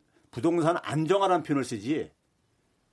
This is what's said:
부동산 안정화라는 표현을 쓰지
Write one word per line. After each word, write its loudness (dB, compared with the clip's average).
부동산 0
안정화라는 2
표현을 0
쓰지 -4